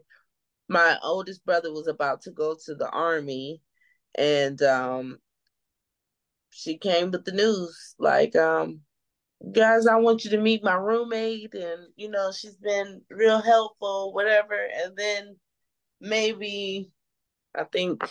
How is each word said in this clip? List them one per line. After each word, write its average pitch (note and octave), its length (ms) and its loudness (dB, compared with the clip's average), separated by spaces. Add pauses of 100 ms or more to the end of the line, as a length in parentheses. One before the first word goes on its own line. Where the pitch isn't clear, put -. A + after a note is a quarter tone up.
(680)
My E3 340 4
oldest F#3 440 -6
brother E3+ 260 0
was D#3 160 -8
about C#3+ 360 -2
to F#3 80 -14
go D#3 240 -4 (100)
to D#3 100 -12
the C3 140 -6
army, D3 680 -4 (560)
and, C#3 460 0
um, B2+ 560 0 (1300)
she D#3+ 260 -8
came F3+ 320 0
with F3+ 160 -6
the F#3+ 60 -6
news, F#3+ 680 -2
like, C#3+ 380 4
um, D#3+ 460 2 (680)
"Guys, A3 360 4
I A3+ 80 6
want A3+ 280 4
you G#3+ 80 -10
to G#3+ 60 4
meet G#3+ 260 2
my F#3+ 120 2
roommate, A3 800 -4
and, F3 400 -10
you G#3 140 -14
know, G3 220 -4
she's G3+ 260 -16
been G3 520 -4
real A3 320 4
helpful," G#3 720 2
whatever. G#3 420 2
And F#3+ 400 -6
then G3+ 440 -6 (600)
maybe, G3+ 920 -4 (640)
I D#3 80 -6
think F3+ 480 -4